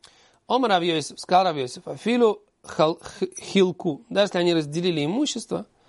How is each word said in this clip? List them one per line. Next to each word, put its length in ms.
Омар 220
Рав 120
Йосеф, 380
сказал 240
Рав 120
Йосеф, 300
"Афилу 560
хал-, 380
х-, 260
хилку". 680
Даже 160
если 140
они 160
разделили 500
имущество, 600